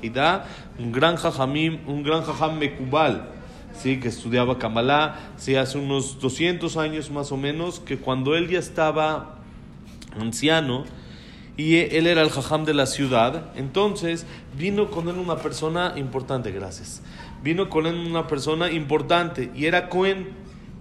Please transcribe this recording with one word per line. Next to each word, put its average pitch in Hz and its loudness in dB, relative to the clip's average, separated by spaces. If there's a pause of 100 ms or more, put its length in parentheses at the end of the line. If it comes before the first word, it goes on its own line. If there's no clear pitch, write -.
Jidá, 143 2 (340)
un 120 -4
gran 160 6
jajamim, 151 0
un 143 -4
gran 151 2
jajam 151 0
mekubal, 131 2 (500)
¿sí? 131 2
Que 120 -2
estudiaba 123 0
Kabbalah, 127 2 (200)
¿sí? 135 0
Hace 131 0
unos 139 -2
doscientos 165 0
años 156 -2
más 143 -4
o 135 -2
menos, 156 -4
que - -4
cuando 131 2
él 170 2
ya 180 2
estaba 156 0 (840)
anciano, 139 2 (720)
y 156 4
e-, 165 4
él 165 6
era 170 6
el 156 6
jajam 151 0
de 151 2
la 139 4
ciudad, 131 2
entonces 170 0 (320)
vino 202 2
con 165 -2
él 175 -2
una 175 -2
persona 160 -2
importante, 127 -4
gracias. 95 -10 (400)
Vino 170 0
con 156 2
él 170 0
una 165 -2
persona 156 0
importante, 151 2
y 139 0
era 175 2
Cohen, 190 0 (520)